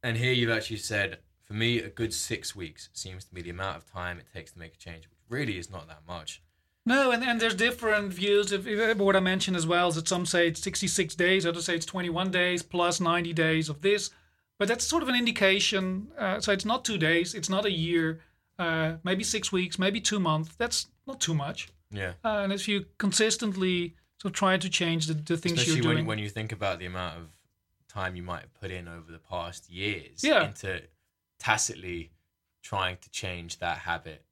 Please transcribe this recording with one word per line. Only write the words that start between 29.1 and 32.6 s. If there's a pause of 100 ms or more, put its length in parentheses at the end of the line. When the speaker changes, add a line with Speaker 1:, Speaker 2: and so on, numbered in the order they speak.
Speaker 1:
the
past
years
Speaker 2:
Yeah.
Speaker 1:
into (560)
tacitly (500)